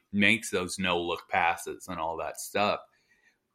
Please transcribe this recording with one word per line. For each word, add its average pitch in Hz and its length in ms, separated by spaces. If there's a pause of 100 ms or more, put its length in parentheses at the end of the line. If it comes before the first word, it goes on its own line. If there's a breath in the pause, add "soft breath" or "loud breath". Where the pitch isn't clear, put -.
(140)
makes 101 380
those 90 280
no-look 87 500
passes 85 580
and 90 120
all 82 180
that 76 220
stuff. 101 400 (760)